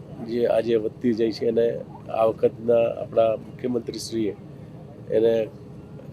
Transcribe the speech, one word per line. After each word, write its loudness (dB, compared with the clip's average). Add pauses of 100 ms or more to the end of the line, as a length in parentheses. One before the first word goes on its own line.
(260)
જે 0
આજે 4
વધતી 0
જાય 2
છે -4
એને 2 (300)
આ 2
વખતના 2
આપણા 4
મુખ્યમંત્રીશ્રીએ -4 (760)
એને 4 (640)